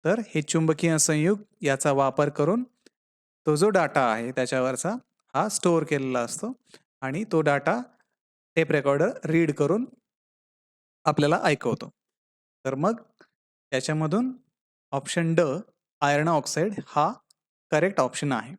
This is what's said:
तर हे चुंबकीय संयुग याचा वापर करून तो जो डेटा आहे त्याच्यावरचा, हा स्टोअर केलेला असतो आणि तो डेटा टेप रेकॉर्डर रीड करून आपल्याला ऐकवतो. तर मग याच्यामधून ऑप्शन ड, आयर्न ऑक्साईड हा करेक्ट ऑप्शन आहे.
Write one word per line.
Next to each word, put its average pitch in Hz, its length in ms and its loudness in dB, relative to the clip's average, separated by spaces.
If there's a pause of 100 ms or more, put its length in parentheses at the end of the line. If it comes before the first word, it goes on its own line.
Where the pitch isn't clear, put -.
तर 202 220 0
हे 156 160 -4
चुंबकीय 160 560 0
संयुग 165 440 0 (180)
याचा 139 320 0
वापर 139 360 2
करून 175 360 0 (800)
तो 151 100 2
जो 185 120 4
डेटा 147 440 2
आहे 117 200 -4
त्याच्यावरचा, 131 640 -2 (400)
हा 180 140 0
स्टोअर 170 360 0
केलेला 135 360 -2
असतो 202 320 -8 (480)
आणि 139 320 -6
तो 160 80 4
डेटा 147 420 0 (720)
टेप 160 160 0
रेकॉर्डर 143 400 2 (140)
रीड 160 280 2
करून 160 320 0 (1200)
आपल्याला 151 400 2
ऐकवतो. 135 460 -2 (760)
तर 135 100 -4
मग 196 280 -2 (680)
याच्यामधून 156 600 -2 (580)
ऑप्शन 165 440 -2
ड, 165 60 4 (600)
आयर्न 147 280 2
ऑक्साईड 165 460 0 (120)
हा 156 260 0 (580)
करेक्ट 170 300 2
ऑप्शन 131 320 -2
आहे. 117 260 -6